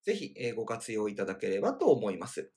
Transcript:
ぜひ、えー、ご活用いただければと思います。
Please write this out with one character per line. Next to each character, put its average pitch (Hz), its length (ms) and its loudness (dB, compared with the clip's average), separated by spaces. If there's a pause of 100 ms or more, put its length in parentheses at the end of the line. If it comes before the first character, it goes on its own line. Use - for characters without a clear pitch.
ぜ 214 100 0
ひ、 190 240 -4
え 120 140 -2
ー、 107 40 -6
ご 110 100 -4
活 113 280 -6
用 107 160 0
い 101 60 -6
た 98 100 0
だ 95 100 -4
け - 120 -4
れ 95 140 2
ば 240 120 2
と 302 140 2
思 110 240 6
い 90 60 -4
ま - 100 -8
す。 - 300 -10